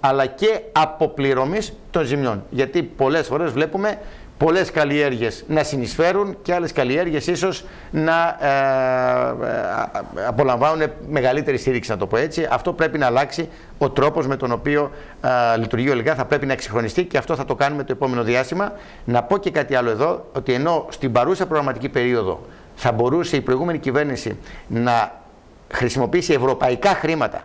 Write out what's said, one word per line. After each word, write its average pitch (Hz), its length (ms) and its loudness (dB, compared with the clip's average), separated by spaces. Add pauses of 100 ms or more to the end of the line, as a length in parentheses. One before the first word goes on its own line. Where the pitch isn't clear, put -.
αλλά 135 260 2
και 208 340 0 (120)
αποπληρωμής 151 1000 2 (180)
των 165 140 2
ζημιών. 123 460 0
Γιατί 135 320 0
πολλές 143 440 2
φορές 147 260 -2
βλέπουμε 190 460 0 (400)
πολλές 165 320 4
καλλιέργειες 139 800 0
να 156 140 2
συνεισφέρουν 165 800 0
και 180 120 -2
άλλες 170 180 -2
καλλιέργειες 143 540 0
ίσως 175 380 -2 (260)
να, 165 500 2
ε, 143 80 2 (1700)
ε, 104 60 -4
απολαμβάνουν 139 640 2 (180)
μεγαλύτερη 135 500 2
στήριξη, 123 320 -2
να 107 60 0
το 95 100 -2
πω 110 100 0
έτσι. 156 340 0
Αυτό 131 220 0
πρέπει 160 260 0
να 139 80 2
αλλάξει 135 420 0 (300)
ο 139 120 2
τρόπος 147 360 2
με 135 100 -2
τον 127 160 -2
οποίο, 143 380 0 (640)
ε, 113 40 2
λειτουργεί 113 300 0
ο 143 40 2
ελγά, 127 220 2
θα 131 100 -2
πρέπει 143 220 0
να 135 60 0
εξυγχρονιστεί 117 520 -2
και 165 140 0
αυτό 160 160 -2
θα 139 100 -4
το - 100 -2
κάνουμε 143 300 0
το - 80 -4
επόμενο 123 300 -2
διάστημα. 131 500 0 (320)
Να 120 180 2
πω 196 160 0
και - 120 -2
κάτι 143 240 -2
άλλο 120 160 2
εδώ, 131 420 0
ότι 131 200 -2
ενώ 147 360 0
στην 131 240 -4
παρούσα 170 340 2
προγραμματική 139 420 -2
περίοδο 117 520 0 (340)
θα 120 180 0
μπορούσε 147 440 2
η 135 40 2
προηγούμενη 147 380 0
κυβέρνηση 135 580 -2 (300)
να 117 460 2 (600)
χρησιμοποιήσει 131 600 0
ευρωπαϊκά 127 560 2
χρήματα 160 560 0